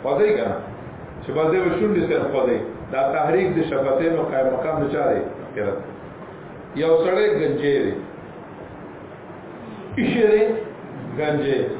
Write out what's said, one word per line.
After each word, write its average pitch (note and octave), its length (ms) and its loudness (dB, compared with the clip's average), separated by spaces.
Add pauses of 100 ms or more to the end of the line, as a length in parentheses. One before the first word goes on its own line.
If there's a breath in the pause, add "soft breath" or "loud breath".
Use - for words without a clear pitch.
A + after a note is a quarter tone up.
خوځوي G3+ 340 4
که A#2 120 0
نه؟ - 60 -2 (680)
چې - 80 -12
بس D#3 200 2
دی F#3 80 4
به F3+ 180 2
شونډې G3 320 2
صرف D3 240 2
خوځوي. B2 260 2 (320)
دا C3+ 100 0 (120)
تحریک D#3+ 420 2
د D#3 40 2 (100)
شفتین C#3 480 2
او D3+ 140 0
قائم C3 220 2
مقام D3+ 300 0
د C3 100 -2
چا D3 180 0
دی؟ G#2+ 100 2 (340)
قرت. G#2 220 -2 (1000)
یو D#3 160 4 (120)
سړی F#3 220 4 (140)
گنجی G#3+ 340 2 (100)
دی. - 100 0 (2000)
ایشی A#3+ 320 4
دی؟ G#3+ 160 8 (760)
گنجی. C#3 420 2 (200)